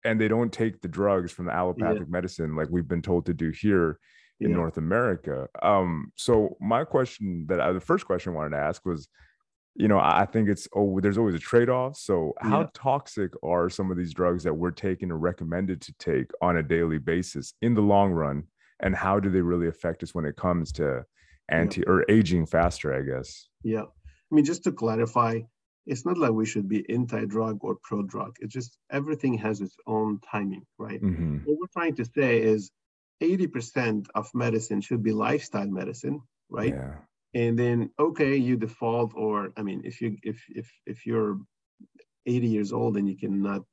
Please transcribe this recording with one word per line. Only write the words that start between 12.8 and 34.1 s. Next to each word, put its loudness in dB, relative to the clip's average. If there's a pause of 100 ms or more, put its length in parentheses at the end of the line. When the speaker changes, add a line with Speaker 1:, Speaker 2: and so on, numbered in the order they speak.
Speaker 1:
are 2
some -4
of -2
these -4
drugs 2
that 0
we're 0
taking -4
or -4
recommended -2
to -18
take -2 (120)
on 4
a 2
daily 2
basis -4
in 2
the 4
long 6
run? -2 (380)
And 0
how 2
do 0
they 2
really 0
affect -6
us -12
when -2
it -4
comes -2
to -2 (440)
Speaker 2:
Yeah. 2
Speaker 1:
anti, 0
or 6
aging 6
faster, 0
I -2
guess? -8 (160)
Speaker 2:
Yeah. -2
I -8
mean, 8
just 0
to 0
clarify, 0 (460)
it's -6
not 0
like 2
we 2
should -4
be -2
anti-drug -4
or -4
pro-drug. -6
It's -12
just -10 (140)
everything -2
has -4
its -8 (120)
own 0
timing, -6 (120)
right? -10
Speaker 1:
Mm-hmm. -2
Speaker 2:
What 2
we're -6
trying -2
to -4
say 2
is 2 (480)
eighty 2
percent -2